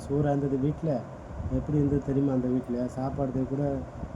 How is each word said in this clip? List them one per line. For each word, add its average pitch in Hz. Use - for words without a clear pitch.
சோறா 147
இருந்தது 139
வீட்டுல? 151
எப்படி 143
இருந்தது 143
தெரியுமா 139
அந்த 127
வீட்டுல? 123
சாப்பாடுறதுக்கு 131
கூட, 143